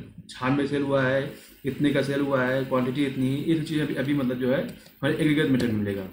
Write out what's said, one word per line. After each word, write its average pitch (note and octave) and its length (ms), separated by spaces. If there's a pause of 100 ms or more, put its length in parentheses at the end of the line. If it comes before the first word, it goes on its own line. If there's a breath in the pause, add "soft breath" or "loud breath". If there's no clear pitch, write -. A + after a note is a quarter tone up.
(280)
छियानवे C#3 380
सेल C#3+ 160
हुआ C#3 200
है, C3+ 300 (320 loud breath)
इतने C#3+ 280
का C#3 100
सेल C#3 180
हुआ C3+ 240
है, C3 200
क्वांटिटी C3 420
इतनी C3 200
है, C#3 220
ये D#3+ 80
सब D3+ 80
चीज़ें D3+ 200
अभी, - 100
अभी C#3 200
मतलब B2+ 240
जो B2+ 140
है D3+ 140
हमारे - 480
एग्रीगेट D3+ 360
मेथड B2 140
में A2 80
मिलेगा, G2+ 400